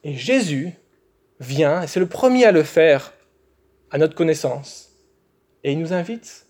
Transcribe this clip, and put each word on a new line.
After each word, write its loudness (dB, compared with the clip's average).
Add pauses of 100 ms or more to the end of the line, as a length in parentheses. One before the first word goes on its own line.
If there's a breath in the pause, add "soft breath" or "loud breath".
Et -8
Jésus -2 (680)
vient, 0
et -8
c'est -4
le 0
premier 2
à 6
le 4
faire 2 (760)
à -4
notre 0
connaissance, -4 (680)
et -4
il -4
nous -6
invite. -10